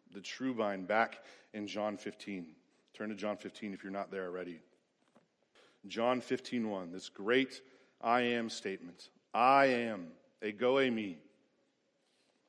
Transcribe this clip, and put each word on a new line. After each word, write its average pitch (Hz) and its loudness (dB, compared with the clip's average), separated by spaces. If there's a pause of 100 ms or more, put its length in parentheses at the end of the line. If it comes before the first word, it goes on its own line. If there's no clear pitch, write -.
(120)
the 101 -14
true 131 -6
vine 101 0
back 107 2 (300)
in 104 -6
John 104 -2
fifteen. 95 -8 (440)
Turn 107 -8
to 107 -4
John 104 -4
fifteen 104 -10
if 92 -10
you're 95 -8
not 98 -6
there 95 -4
already. 90 -8 (1300)
John 117 2
fifteen 120 -2
one, 92 -4
this 92 -12
great 127 0 (400)
"I 120 4
am" 117 0
statement. - -8 (240)
"I 135 8
am," 117 0 (360)
ego 113 2
eimi, 113 2 (1300)